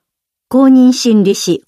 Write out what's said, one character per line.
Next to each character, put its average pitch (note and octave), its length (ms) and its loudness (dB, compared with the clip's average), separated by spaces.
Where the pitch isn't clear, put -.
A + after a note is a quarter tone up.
公 C4 140 0
認 B3+ 300 2
心 A3+ 300 -2
理 G3 120 -2
師、 - 320 -6